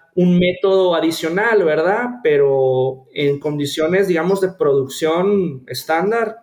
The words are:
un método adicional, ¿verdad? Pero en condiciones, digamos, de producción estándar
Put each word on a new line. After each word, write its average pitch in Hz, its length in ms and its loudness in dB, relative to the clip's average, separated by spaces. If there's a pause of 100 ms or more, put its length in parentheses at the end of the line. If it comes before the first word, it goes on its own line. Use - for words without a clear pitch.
(160)
un 180 240 4
método 180 560 2
adicional, 170 680 0
¿verdad? 170 420 0 (180)
Pero 131 880 2
en 143 260 0
condiciones, 156 680 -2
digamos, 180 340 0
de 185 80 0
producción 160 1160 -2
estándar 208 760 -2